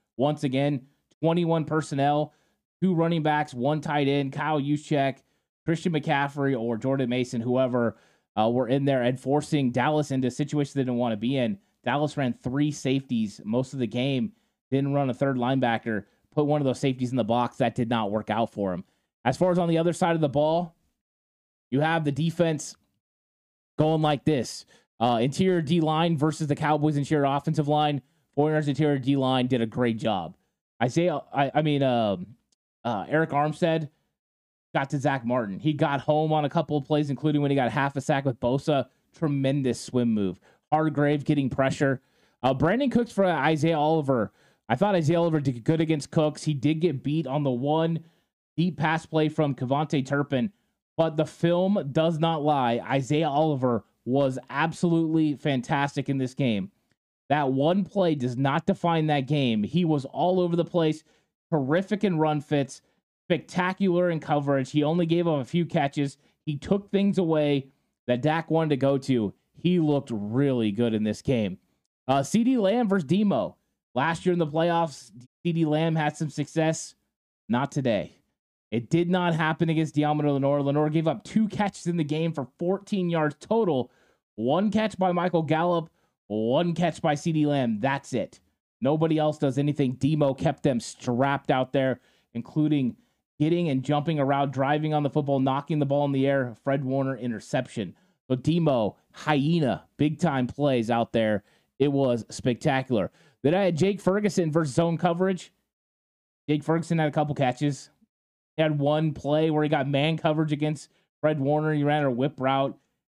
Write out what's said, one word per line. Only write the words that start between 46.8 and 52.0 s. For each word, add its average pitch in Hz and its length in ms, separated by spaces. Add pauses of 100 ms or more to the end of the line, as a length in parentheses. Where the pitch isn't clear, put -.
get 151 220
beat 151 240
on 143 160
the 139 80
one 156 500 (560)
deep 165 220
pass - 260
play 156 240
from 151 260
Kevontae 139 520
Turpin, 139 440 (460)
but 160 220
the 156 80
film 175 640
does 160 260